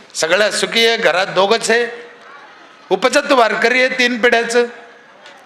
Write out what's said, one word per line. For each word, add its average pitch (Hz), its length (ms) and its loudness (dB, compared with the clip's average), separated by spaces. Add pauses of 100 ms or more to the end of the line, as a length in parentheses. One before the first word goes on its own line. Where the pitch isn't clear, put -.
(140)
सगळ्या 190 360 0
सुखी 190 360 -2
आहे, 226 100 2
घरात 180 300 0
दोघंच 196 440 0
आहे, 233 160 0 (1040)
उपजत 262 420 0
वारकरी 233 480 2
आहे 262 180 0
तीन 247 220 0
पिढ्याचं, 240 440 0 (800)